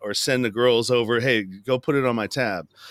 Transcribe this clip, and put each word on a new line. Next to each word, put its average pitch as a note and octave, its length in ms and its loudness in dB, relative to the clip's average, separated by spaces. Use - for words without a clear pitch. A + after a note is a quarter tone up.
or G#2 140 -6
send B2+ 300 0
the A2+ 60 0
girls A#2 420 2
over, A#2+ 260 2
"Hey, A#2 240 0
go G2+ 380 -4
put C#3+ 160 0
it C3+ 100 2
on A#2+ 80 0
my A2 140 -2
tab." G2+ 400 -4